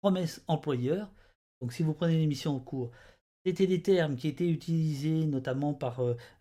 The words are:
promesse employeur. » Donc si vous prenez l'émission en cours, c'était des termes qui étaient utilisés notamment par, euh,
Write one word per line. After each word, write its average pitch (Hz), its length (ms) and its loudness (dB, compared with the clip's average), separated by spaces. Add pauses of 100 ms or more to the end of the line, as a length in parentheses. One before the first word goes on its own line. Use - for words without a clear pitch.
promesse 185 460 0
employeur. » 151 640 -2 (480)
Donc 120 120 -6
si - 100 -4
vous 156 120 0
prenez 165 220 2
l'émission 151 400 0
en 127 40 -4
cours, 127 320 -6 (520)
c'était 185 220 2
des 185 160 2
termes 160 340 4
qui 156 120 -2
étaient 175 200 0
utilisés 160 800 0
notamment 139 480 -2
par, 127 260 -4
euh, 120 140 2 (260)